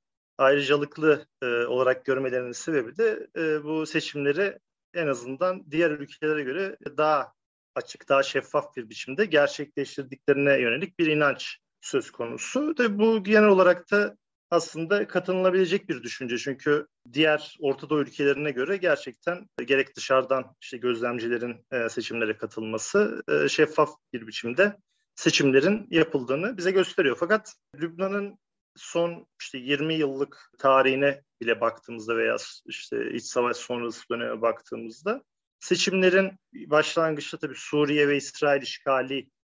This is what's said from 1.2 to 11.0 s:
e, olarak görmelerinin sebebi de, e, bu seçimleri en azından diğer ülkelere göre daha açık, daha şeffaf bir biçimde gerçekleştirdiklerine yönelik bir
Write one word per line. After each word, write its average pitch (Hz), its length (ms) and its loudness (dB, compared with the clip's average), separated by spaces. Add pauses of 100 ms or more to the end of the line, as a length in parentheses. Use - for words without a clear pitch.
e, 131 40 -6
olarak 123 600 0
görmelerinin 127 460 -2
sebebi 131 460 -4
de, 214 300 0 (100)
e, 156 260 -2
bu 156 220 -4
seçimleri 151 760 -2 (340)
en 139 140 -2
azından 139 640 -4
diğer 160 200 2
ülkelere 151 520 -4
göre 190 340 -6 (200)
daha 151 360 0 (420)
açık, - 340 -8
daha 139 140 4
şeffaf 139 520 -4
bir 113 140 -12
biçimde 135 360 -4
gerçekleştirdiklerine 143 1300 0
yönelik 127 400 -2
bir 165 80 2